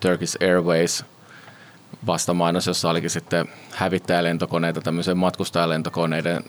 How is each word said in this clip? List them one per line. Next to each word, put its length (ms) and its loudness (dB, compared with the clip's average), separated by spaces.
Turkish 400 0
Airways 640 2
vastamainos, 600 0
jossa 240 0
olikin 200 0
sitten 380 -2
hävittäjälentokoneita 1040 0
tämmöisen 360 0
matkustajalentokoneiden 1300 0